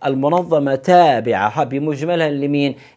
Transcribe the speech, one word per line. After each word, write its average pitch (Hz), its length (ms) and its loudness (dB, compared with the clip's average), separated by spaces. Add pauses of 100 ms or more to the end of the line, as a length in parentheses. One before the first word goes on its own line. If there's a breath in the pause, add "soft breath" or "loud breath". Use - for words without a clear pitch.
المنظمة 143 720 0
تابعة 131 880 2
بمجملها 151 640 -2
لمين؟ 143 460 -2 (220 loud breath)